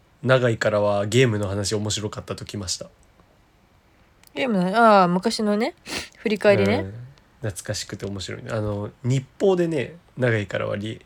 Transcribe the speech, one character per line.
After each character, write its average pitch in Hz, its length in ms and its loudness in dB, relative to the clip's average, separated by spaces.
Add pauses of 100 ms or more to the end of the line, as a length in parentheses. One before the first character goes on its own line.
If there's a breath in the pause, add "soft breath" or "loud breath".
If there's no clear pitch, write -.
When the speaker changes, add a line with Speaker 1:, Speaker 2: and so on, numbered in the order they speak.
(240)
Speaker 1:
永 123 260 4
井 110 80 0
か 107 140 0
ら 104 100 2
は 104 240 2
ゲ 117 200 4
ー 120 40 4
ム 107 100 0
の 104 80 -4
話 101 260 -4
面 107 160 -2
白 104 200 -4
か - 100 -12
っ - 60 -12
た 98 100 -10
と - 80 -14
き - 140 -10
ま 98 100 -10
し - 100 -6
た。 - 120 -16 (1500)
Speaker 2:
ゲ 277 100 -4
ー 254 40 -2
ム 196 120 0
の、 185 160 0
あ 214 260 8
あ、 175 40 4
昔 185 340 0
の 208 140 0
ね、 240 180 -2 (440 loud breath)
振 - 120 -4
り 214 80 0
返 202 200 6
り - 100 4
ね。 226 120 2
Speaker 1:
う - 80 -4
ん。 101 60 -14 (500)
懐 101 200 -8
か 101 120 -6
し - 100 -8
く - 100 -12
て 101 100 -10
面 98 140 -8
白 107 200 -10
い - 40 -16
ね。 123 80 -10
あ 113 80 -4
の、 104 320 -6 (120)
日 135 220 0 (140)
報 190 160 4
で 175 140 0
ね、 147 260 -4 (220)
永 120 200 2
井 104 80 -2
か 113 120 -6
ら 110 100 -4
は 107 80 -4
リ-、 107 300 -10